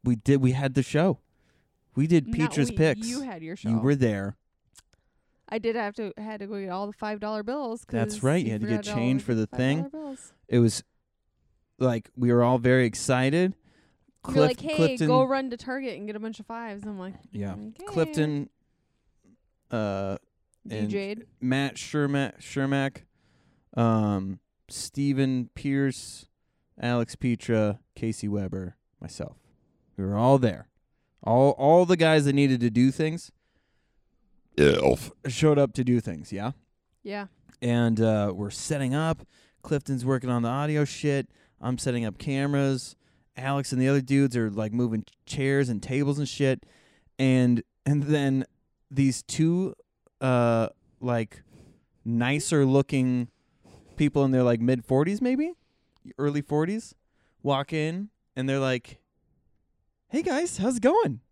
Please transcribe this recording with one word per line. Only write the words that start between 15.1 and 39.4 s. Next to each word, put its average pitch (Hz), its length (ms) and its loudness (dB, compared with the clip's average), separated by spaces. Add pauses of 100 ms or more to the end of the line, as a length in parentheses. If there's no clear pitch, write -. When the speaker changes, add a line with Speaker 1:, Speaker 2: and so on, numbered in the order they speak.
Speaker 2:
run 269 280 -2
to 240 60 -10
Target 262 400 -8
and 202 100 -12
get 208 80 -10
a 214 40 -10
bunch 220 200 -10
of 208 80 -18
fives." 226 380 -12
I'm 208 140 -10
like, 185 140 -12 (180)
Speaker 1:
Yeah. 196 220 -8
Speaker 2:
"Okay." 220 320 -14
Speaker 1:
Clifton, 160 640 -2 (1200)
uh, 98 480 -4 (520)
and 107 200 -4
Speaker 2:
D 101 80 -4
J'd. 101 260 -8 (160)
Speaker 1:
Matt 131 360 -2
Shermack, 143 640 -4
Shermack, 135 640 -4 (760)
um, 107 600 0 (300)
Steven 131 840 -2
Pierce, 139 720 -4 (540)
Alex 120 340 -2
Petra, 110 640 0 (160)
Casey 110 320 -6
Weber, 95 480 -6 (240)
myself. - 380 -14 (600)
We 98 60 -6
were 101 140 -2
all 127 220 4
there. 113 280 -2 (560)
All, 131 280 4
all 165 340 6
the 175 120 4
guys 160 280 4
that 139 80 2
needed 135 280 4
to 120 80 4
do 123 220 4
things 160 400 -6 (1300)
Speaker 3:
Elf. 69 540 4 (160)
Speaker 1:
showed 147 300 2
up 139 160 2
to 127 100 -4
do 123 160 2
things, 82 320 -10
yeah? 104 200 -8 (500)
Speaker 2:
Yeah. 202 260 -10 (340)
Speaker 1:
And, 120 380 2
uh, 107 360 2
we're 104 140 -8
setting 135 440 -6
up. 160 320 -4 (360)